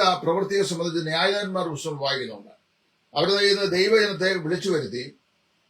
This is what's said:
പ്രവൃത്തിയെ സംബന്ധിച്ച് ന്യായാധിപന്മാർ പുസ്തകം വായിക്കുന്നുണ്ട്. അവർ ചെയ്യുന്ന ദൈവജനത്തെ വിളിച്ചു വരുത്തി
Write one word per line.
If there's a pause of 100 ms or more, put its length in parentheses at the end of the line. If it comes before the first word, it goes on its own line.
(240)
പ്രവൃത്തിയെ
സംബന്ധിച്ച്
ന്യായാധിപന്മാർ
പുസ്തകം
വായിക്കുന്നുണ്ട്. (680)
അവർ
ചെയ്യുന്ന
ദൈവജനത്തെ
വിളിച്ചു
വരുത്തി (540)